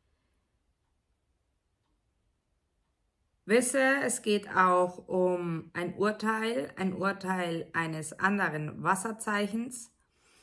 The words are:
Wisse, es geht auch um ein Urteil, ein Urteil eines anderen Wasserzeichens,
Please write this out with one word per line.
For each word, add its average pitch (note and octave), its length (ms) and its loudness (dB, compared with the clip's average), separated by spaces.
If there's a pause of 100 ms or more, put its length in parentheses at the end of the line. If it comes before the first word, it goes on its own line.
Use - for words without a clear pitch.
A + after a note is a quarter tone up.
(3500)
Wisse, C4 580 4
es - 200 -2
geht G#3 320 0
auch F3+ 520 4
um F3 680 0
ein F3 200 -4
Urteil, A3 840 0
ein F#3+ 160 0
Urteil F#3 800 -2
eines D#3+ 460 -4
anderen D#3+ 640 -2
Wasserzeichens, G#3 1120 -2 (500)